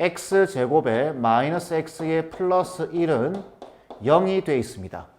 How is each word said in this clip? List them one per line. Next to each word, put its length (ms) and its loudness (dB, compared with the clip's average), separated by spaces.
X 480 2
제곱에 640 2
마이너스 640 0
X의 560 -2
플러스 600 -2
일은 500 0
영이 400 4
돼 160 0
있습니다. 480 -8